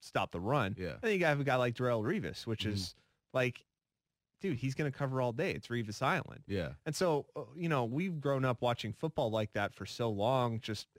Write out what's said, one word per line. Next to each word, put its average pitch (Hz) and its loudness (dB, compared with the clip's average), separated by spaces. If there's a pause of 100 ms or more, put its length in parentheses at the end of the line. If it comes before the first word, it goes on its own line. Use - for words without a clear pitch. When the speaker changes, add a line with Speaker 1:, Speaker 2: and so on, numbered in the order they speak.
Speaker 1:
stop - -2
the 87 -4
run. 107 2
Speaker 2:
Yeah. 90 -4
Speaker 1:
And 55 -14
then 214 2
you 175 4
have 147 4
a 139 0
guy 131 2
like 123 2
Darrelle 120 2
Revis, 143 -4
which 113 -2
Speaker 2:
Mm-hmm. 107 0
Speaker 1:
is, 92 -4 (380)
like, 127 0 (760)
dude, 147 0
he's 131 -2
gonna 147 0
cover 131 -2
all 123 2
day. 147 0
It's - -8
Revis 117 -2
Island. 151 -2
Speaker 2:
Yeah. 87 -2 (120)
Speaker 1:
And 156 -4
so, 156 2 (100)
uh, 151 -8 (100)
you 165 -4
know, 139 2
we've 156 -2
grown 135 2
up 127 2
watching 117 0
football 151 0
like 107 0
that 101 0
for - -10
so 117 -2
long, 117 2
just - -6 (100)